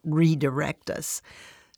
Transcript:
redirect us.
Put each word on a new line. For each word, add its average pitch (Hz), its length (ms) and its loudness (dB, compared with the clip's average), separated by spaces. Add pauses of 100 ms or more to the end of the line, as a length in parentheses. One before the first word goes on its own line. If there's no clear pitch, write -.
redirect 151 840 0
us. - 320 -8 (580)